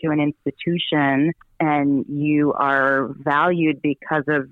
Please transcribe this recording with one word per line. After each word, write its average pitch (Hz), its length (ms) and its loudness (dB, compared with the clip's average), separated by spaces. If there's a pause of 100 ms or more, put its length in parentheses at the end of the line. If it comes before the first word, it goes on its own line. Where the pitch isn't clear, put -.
to 160 80 -2
an 151 100 0
institution 147 1120 0 (280)
and 143 480 0
you 147 460 0
are 135 540 2 (100)
valued 156 640 0
because 147 440 -2
of, 143 260 -2